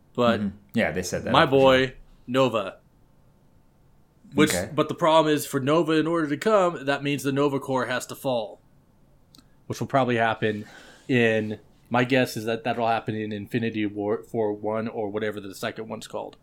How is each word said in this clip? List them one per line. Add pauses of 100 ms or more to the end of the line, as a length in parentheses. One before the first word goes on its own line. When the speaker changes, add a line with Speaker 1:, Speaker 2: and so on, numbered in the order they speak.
(140)
Speaker 1:
But
Speaker 2:
Mm-hmm. (260)
Yeah,
they
said
that
Speaker 1:
my
Speaker 2:
for
sure.
Speaker 1:
boy, (320)
Nova. (1600)
Which,
Speaker 2:
Okay.
Speaker 1:
but
the
problem
is
for
Nova,
in
order
to
come,
that
means
the
Nova
Corps
has
to
fall, (1040)
which
will
probably
happen (420)
in, (320)
my
guess
is
that
that'll
happen
in
Infinity
War,
War
One
or
whatever
the
second
one's
called.